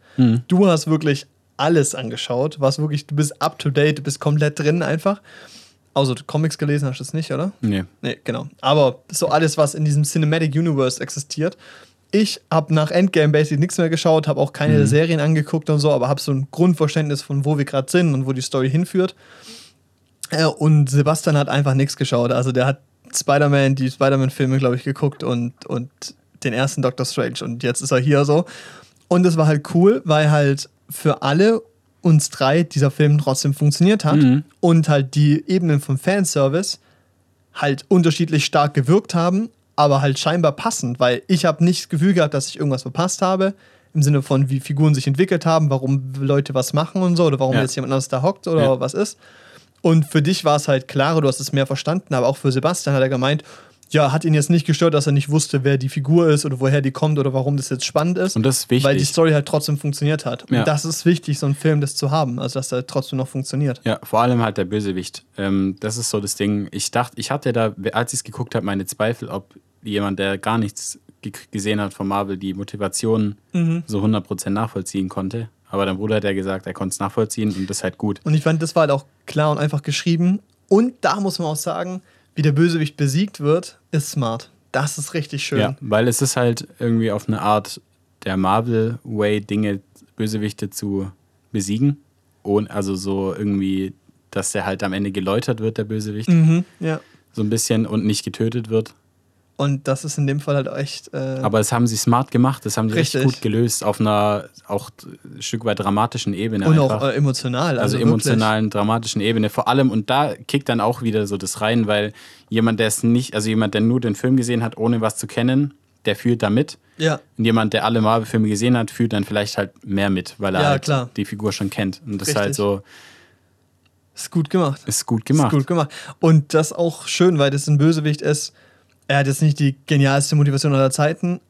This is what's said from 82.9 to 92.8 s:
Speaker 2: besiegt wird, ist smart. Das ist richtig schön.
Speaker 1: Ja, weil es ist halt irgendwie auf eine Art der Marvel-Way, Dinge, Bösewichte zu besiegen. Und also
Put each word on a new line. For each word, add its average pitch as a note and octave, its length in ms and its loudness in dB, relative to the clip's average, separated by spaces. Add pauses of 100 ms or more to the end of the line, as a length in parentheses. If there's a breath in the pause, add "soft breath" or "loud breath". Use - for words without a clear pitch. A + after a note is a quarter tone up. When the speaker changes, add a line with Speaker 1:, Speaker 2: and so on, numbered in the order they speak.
Speaker 2:
besiegt D3 420 -2
wird, D#3 380 -2 (140)
ist D3 180 -2
smart. A#2 400 -4 (200)
Das C#3+ 280 -2
ist - 160 -10
richtig D3 320 -6
schön. C#3+ 120 -2
Speaker 1:
Ja, G#2+ 220 0
weil A2 260 0
es A#2 140 0
ist C3+ 160 0
halt A#2+ 320 0 (100)
irgendwie A2+ 320 0
auf G#2 180 -4
eine A2 120 -2
Art G#2 400 -2 (460)
der F#2+ 100 -2
Marvel-Way, A2 1040 0
Dinge, G#2 400 -2 (360)
Bösewichte G#2+ 540 -6
zu G2 400 -6 (420)
besiegen. A2+ 440 0 (460)
Und G#2 280 0
also G2 240 -4